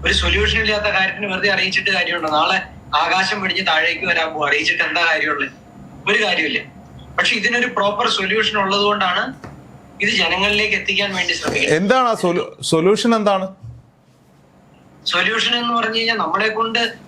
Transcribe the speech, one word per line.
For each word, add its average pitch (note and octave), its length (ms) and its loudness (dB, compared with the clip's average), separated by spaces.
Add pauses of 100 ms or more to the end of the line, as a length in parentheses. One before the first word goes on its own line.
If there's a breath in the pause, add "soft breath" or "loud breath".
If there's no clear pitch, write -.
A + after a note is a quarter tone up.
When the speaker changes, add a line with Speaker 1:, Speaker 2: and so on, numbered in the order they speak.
Speaker 1:
ഒരു - 80 2
സൊല്യൂഷൻ G#3 480 2
ഇല്ലാത്ത G#3+ 240 0
കാര്യത്തിന് F#3+ 420 0
വെറുതെ F#3+ 240 0
അറിയിച്ചിട്ട് F#3+ 400 0
കാര്യമുണ്ടോ? E3+ 380 0
നാളെ D#3+ 280 2 (400)
ആകാശം F#3 460 2
പിടിച്ച് F#3 240 -2
താഴേക്ക് E3 400 0
വരാൻ E3 280 0
പോകും, D3+ 140 0
അറിയിച്ചിട്ട് D3+ 340 2
എന്താ D#3 280 0
കാര്യമുള്ളത്? D3 400 0 (600)
ഒരു G#3+ 140 2
കാര്യമില്ല. F3 340 0 (600)
പക്ഷെ - 180 2
ഇതിനൊരു A3+ 300 0
പ്രോപ്പർ G#3 420 0
സൊല്യൂഷൻ G#3 500 0
ഉള്ളത് G3 220 0
കൊണ്ടാണ് G3+ 540 0 (680)
ഇത് G3+ 80 2
ജനങ്ങളിലേക്ക് G3+ 680 0
എത്തിക്കാൻ G3 380 -2
വേണ്ടി F3+ 180 -2
ശ്രമിക്കുന്നത്. - 440 0
Speaker 2:
എന്താണ് A#3+ 320 4
ആ A3 60 2
സൊലു-, - 480 -2
സൊല്യൂഷൻ G3+ 520 4
എന്താണ്? G3 400 0 (1500)
Speaker 1:
സൊല്യൂഷൻ A3+ 480 0
എന്ന് A#3+ 200 0
പറഞ്ഞു A3+ 240 0
കഴിഞ്ഞാൽ A3+ 180 0
നമ്മളെ G#3+ 320 0
കൊണ്ട് A3+ 440 -2 (160)